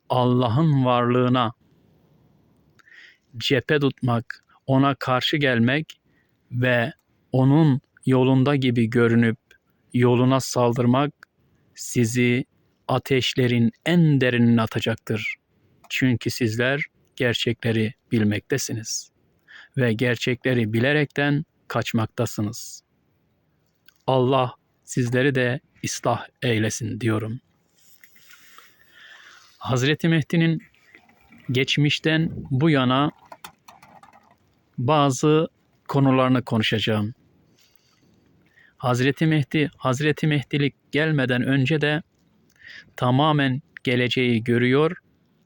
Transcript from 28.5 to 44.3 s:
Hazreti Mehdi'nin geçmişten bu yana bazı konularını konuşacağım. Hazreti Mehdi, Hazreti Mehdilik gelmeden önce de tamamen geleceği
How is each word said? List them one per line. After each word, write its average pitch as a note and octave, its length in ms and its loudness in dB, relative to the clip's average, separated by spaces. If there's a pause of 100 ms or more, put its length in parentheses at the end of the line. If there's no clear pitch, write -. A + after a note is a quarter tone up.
Hazreti C3+ 500 -2
Mehdi'nin E3 560 0 (880)
geçmişten D3+ 800 -2 (200)
bu C3+ 180 4
yana C3+ 420 2 (1700)
bazı D3+ 680 2 (400)
konularını C3 560 2
konuşacağım. A2 720 -2 (1600)
Hazreti B2+ 480 0
Mehdi, D#3 520 0
Hazreti C#3+ 500 -2
Mehdilik C#3+ 480 -2 (160)
gelmeden C3+ 520 0
önce C#3 380 0
de D3+ 220 -2 (920)
tamamen C#3 640 0 (220)
geleceği B2 600 0